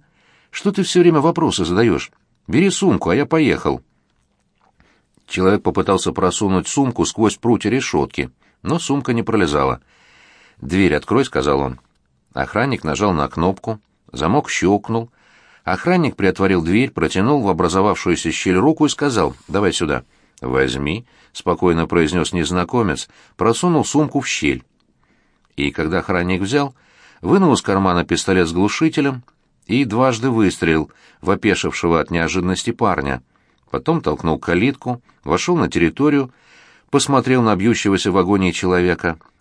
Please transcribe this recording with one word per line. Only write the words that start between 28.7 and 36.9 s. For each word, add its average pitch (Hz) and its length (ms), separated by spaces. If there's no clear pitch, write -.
и 135 180
дважды 120 460
выстрелил 85 600
в 80 100
опешившего 87 720
от - 100
неожиданности 87 600
парня. 73 520
Потом 156 300
толкнул 78 380
калитку, 123 640
вошёл 123 320
на 123 140
территорию, 131 600